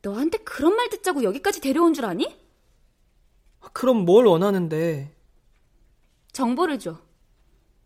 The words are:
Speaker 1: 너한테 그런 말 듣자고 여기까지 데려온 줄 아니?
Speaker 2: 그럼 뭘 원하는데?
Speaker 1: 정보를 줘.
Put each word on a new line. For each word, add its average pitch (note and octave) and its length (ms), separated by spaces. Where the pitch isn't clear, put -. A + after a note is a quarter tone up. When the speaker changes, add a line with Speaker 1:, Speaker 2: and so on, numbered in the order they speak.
Speaker 1:
너한테 C4 360
그런 E4 380
말 B4 140
듣자고 D#4 320
여기까지 B3 380
데려온 D#4+ 340
줄 C4 100
아니? G3 320
Speaker 2:
그럼 B3 320
뭘 G#3 220
원하는데? E3 880
Speaker 1:
정보를 C4+ 460
줘. E3 200